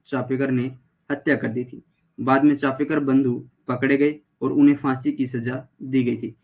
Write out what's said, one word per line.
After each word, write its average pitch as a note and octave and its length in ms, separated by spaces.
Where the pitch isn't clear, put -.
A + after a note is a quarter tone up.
चापेकर C3 460
ने B2+ 260
हत्या C#3+ 240
कर A2+ 120
दी A#2+ 160
थी। - 200
बाद C3+ 240
में D3 120
चापेकर C#3+ 440
बंधु C3+ 500
पकड़े C3 300
गए D3+ 220
और C3 100
उन्हें C#3+ 240
फांसी C#3 360
की C3 160
सजा B2 400
दी C3 220
गई A#2+ 140
थी। - 260